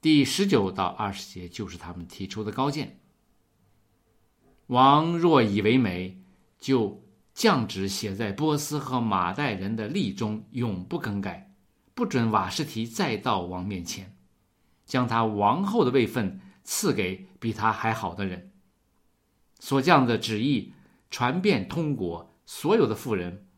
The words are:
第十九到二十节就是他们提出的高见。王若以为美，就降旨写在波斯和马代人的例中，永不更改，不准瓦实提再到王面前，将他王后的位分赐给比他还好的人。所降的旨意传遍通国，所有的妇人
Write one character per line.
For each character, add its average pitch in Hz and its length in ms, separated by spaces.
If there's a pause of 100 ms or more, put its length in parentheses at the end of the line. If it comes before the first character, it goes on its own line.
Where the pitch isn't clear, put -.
第 151 220
十 185 220
九 113 260
到 95 140
二 101 260
十 - 220
节 90 160
就 98 180
是 85 120
他 87 140
们 85 140
提 - 200
出 107 160
的 104 80
高 135 180
见。 147 300 (1700)
王 143 500
若 165 240
以 104 220
为 117 160
美， 92 420 (380)
就 117 440 (300)
降 147 340
旨 95 220
写 98 240
在 104 180
波 147 240
斯 147 220
和 127 240
马 95 320
代 139 200
人 98 220
的 107 120
例 135 260
中， 107 380
永 107 320
不 165 160
更 101 200
改， - 360 (400)
不 240 100
准 117 240
瓦 98 180
实 120 160
提 113 220
再 117 320
到 104 240
王 90 240
面 95 180
前， 92 320 (680)
将 127 220
他 113 180
王 107 380
后 202 200
的 123 60
位 123 160
分 101 340 (240)
赐 - 300
给 95 340 (120)
比 113 120
他 107 220
还 113 180
好 98 220
的 101 140
人。 90 240 (1080)
所 135 220
降 147 240
的 117 120
旨 110 260
意 131 300 (360)
传 135 320
遍 170 260
通 156 280
国， 85 400 (100)
所 - 300
有 180 120
的 107 60
妇 110 220
人 87 320 (100)